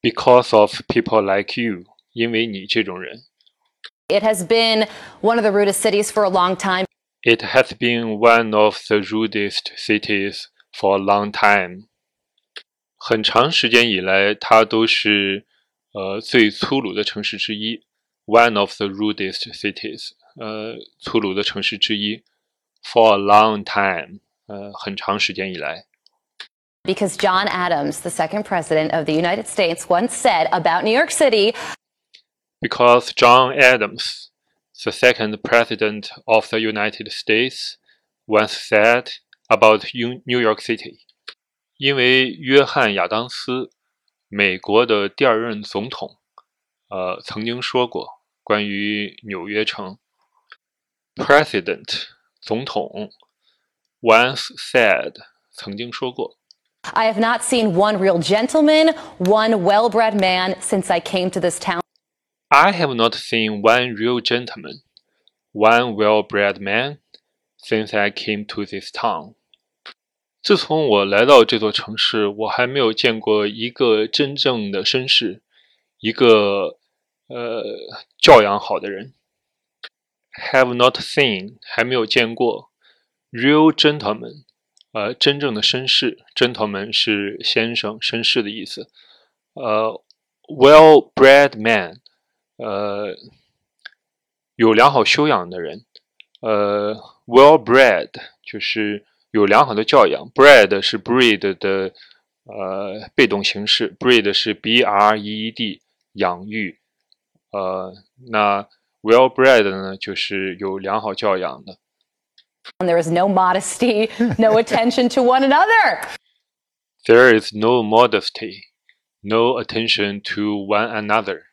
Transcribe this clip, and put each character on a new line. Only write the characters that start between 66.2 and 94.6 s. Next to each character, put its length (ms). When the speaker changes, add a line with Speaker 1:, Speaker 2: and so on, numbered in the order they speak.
Speaker 1:
man 380
since 340
I 160
came 360
to 180
this 280
town. 420
自 160
从 320
我 160
来 220
到 180
这 140
座 140
城 260
市， 300
我 200
还 180
没 120
有 140
见 280
过 260
一 220
个 380
真 300
正 340
的 140
绅 220
士， 360
一 140
个， 640
呃， 380
教 240
养 180
好 200
的 100
人。 260
Have 200
not 280
seen， 640
还 180
没 80
有 140
见 280
过。 360
Real 400
gentleman， 720
呃， 200
真 260
正 140
的 80
绅 260
士， 320
gentleman 560
是 540
先 320
生、 220
绅 240
士 200
的 80
意 140
思。 240
呃， 500
well-bred 1120
man， 400
呃， 580
有 160